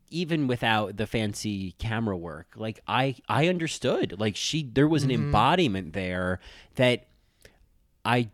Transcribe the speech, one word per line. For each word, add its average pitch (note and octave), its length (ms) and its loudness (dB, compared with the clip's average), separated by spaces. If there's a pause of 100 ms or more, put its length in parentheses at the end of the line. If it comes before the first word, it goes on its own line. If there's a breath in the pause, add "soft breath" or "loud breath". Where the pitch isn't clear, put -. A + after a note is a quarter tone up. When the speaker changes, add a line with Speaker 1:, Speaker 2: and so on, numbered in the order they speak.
(100)
Speaker 1:
even D#3+ 360 -2
without A2 520 0
the G#2+ 80 -2
fancy G#2 720 -4
camera A2 400 -2
work, E2 360 -12
like, A2 320 -10
I, B2+ 300 0 (140)
I C#3 180 2
understood. D#3+ 720 -2
Like, G#2+ 160 0
she, - 260 -2
there C3 240 4
was D3+ 180 2
an C#3 60 2
Speaker 2:
Mm-hmm. D3 140 2
Speaker 1:
embodiment A#2+ 680 2
there F#2 440 -2 (360 loud breath)
that B2 320 2 (1000 soft breath)
I A#2 280 2